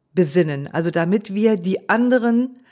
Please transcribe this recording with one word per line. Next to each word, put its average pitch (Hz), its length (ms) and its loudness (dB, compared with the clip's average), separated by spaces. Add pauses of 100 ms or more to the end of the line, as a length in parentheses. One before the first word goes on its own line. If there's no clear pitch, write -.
(140)
besinnen, 151 580 0
also 170 180 -2
damit 175 420 -2
wir 214 240 2
die 185 320 -4
anderen 240 600 2 (220)